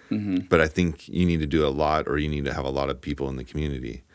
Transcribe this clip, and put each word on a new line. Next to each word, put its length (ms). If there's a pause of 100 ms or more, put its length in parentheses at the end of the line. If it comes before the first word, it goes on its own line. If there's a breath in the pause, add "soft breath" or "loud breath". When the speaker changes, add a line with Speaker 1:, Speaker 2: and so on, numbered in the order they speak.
(100)
Speaker 1:
Mm-hmm. 380
Speaker 2:
but 100
I 100
think 380
you 200
need 140
to 60
do 200
a 20
lot, 400
or 80
you 140
need 160
to 80
have 100
a 60
lot 180
of 120
people 280
in 80
the 80
community. 580 (120 loud breath)